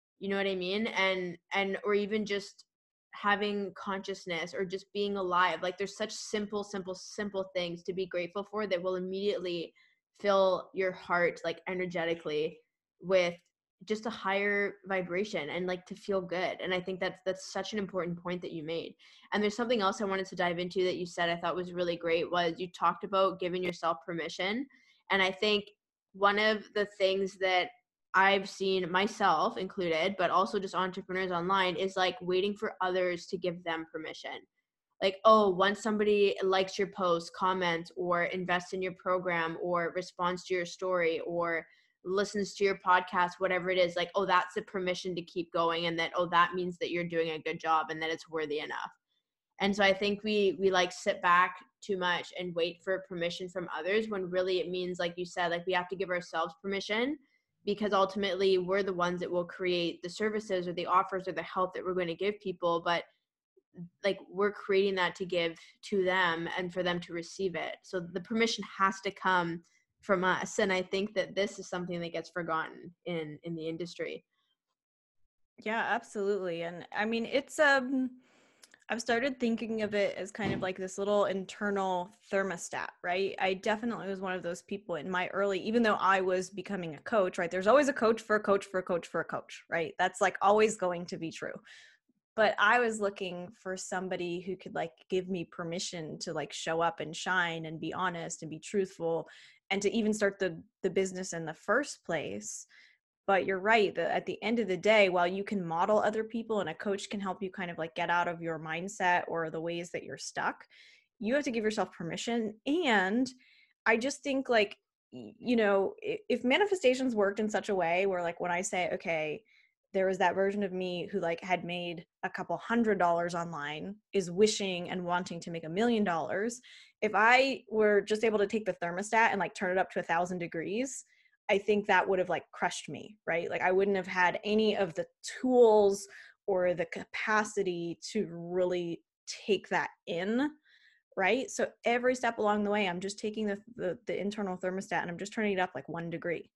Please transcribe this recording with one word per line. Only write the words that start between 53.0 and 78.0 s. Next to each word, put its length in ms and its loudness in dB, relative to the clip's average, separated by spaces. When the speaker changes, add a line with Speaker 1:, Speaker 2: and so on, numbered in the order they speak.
Speaker 1:
permission 400 -4
from 280 -8
others 320 0
when 220 -4
really 280 2
it 120 -2
means, 280 -4
like 180 -2
you 80 -6
said, 260 -2
like, 160 -2
we 80 0
have 140 0
to 80 -6
give 140 -4
ourselves 500 -2
permission, 560 -2
because 260 0
ultimately 640 4
we're 260 2
the 100 -2
ones 280 0
that 100 -4
will 140 0
create 580 -2
the 60 -8
services 580 -2
or 60 -4
the 140 -4
offers 420 0
or 40 -4
the 100 -4
help 320 -2
that 100 -8
we're 80 -2
gonna 220 -2
give 260 -2
people. 420 0
But, 220 0
like, 160 0
we're 200 0
creating 440 2
that 220 2
to 100 -4
give 320 0
to 120 2
them 540 2
and 160 -4
for 100 -2
them 180 0
to 120 -12
receive 420 -4
it. 280 -6
So 180 -6
the 220 -6
permission 420 0
has 240 2
to 80 -4
come 520 0
from 240 2
us. 340 0
And 140 2
I 80 2
think 340 -2
that 200 -2
this 240 -2
is 100 -14
something 320 -6
that 140 -6
gets 160 -8
forgotten 640 -6
in, 400 -6
in 100 -6
the 140 -6
industry. 560 -8
Speaker 2:
Yeah, 280 -2
absolutely. 760 -2
And 240 -8
I 80 0
mean, 220 -2
it's, 320 -2
um, 500 4